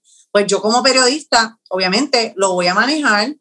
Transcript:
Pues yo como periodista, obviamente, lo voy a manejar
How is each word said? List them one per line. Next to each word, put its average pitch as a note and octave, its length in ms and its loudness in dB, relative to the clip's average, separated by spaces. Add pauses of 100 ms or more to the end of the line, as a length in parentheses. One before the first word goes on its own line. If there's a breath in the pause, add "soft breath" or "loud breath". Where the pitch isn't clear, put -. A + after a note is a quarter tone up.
(320 soft breath)
Pues G3+ 140 2
yo F#3+ 160 -2
como A#3 220 0
periodista, B3+ 760 0 (120)
obviamente, A3 680 -2
lo F#3+ 180 0
voy F3+ 140 0
a F3+ 80 0
manejar B3 640 0